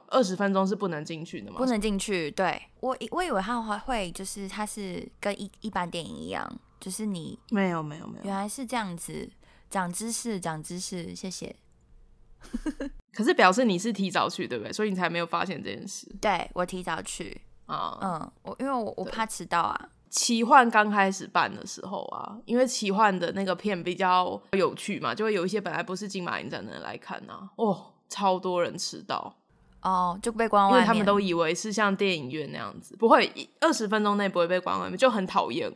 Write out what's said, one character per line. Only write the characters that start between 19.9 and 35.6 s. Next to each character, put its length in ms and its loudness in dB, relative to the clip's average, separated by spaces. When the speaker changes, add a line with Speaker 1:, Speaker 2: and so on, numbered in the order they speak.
Speaker 1:
奇 340 2
幻 240 10
刚 200 4
开 220 4
始 160 -8
办 260 0
的 120 -12
时 200 -12
候 200 -6
啊， 400 -10
因 120 0
为 80 6
奇 240 -2
幻 300 4
的 140 0
那 100 -2
个 100 0
片 300 -4
比 100 -2
较 480 2
有 200 4
趣 240 -6
嘛， 160 -2
就 120 -2
会 80 2
有 120 0
一 40 0
些 100 0
本 140 -4
来 100 -2
不 100 -6
是 140 -8
金 160 -6
马 160 -4
影 100 -8
展 160 -8
的 60 -12
人 100 -12
来 160 -10
看 200 -12
啊， 300 -14
哦， 340 0
超 320 2
多 240 0
人 140 -4
迟 280 -8
到。 300 -6
Speaker 2:
哦， 400 2
就 100 -2
被 160 2
关 160 8
外 60 8
面。 80 10
Speaker 1:
因 40 10
为 60 6
他 60 6
们 120 4
都 140 6
以 140 2
为 200 2
是 200 -4
像 200 4
电 240 2
影 140 -8
院 220 -6
那 40 -8
样 220 -8
子， 160 -20
不 140 6
会， 260 10
一， 140 -12
二 140 6
十 120 0
分 200 2
钟 120 4
内 120 2
不 100 0
会 80 4
被 100 2
关 220 -2
外 80 -4
面， 100 -6
就 120 8
很 180 0
讨 240 0
厌 240 -2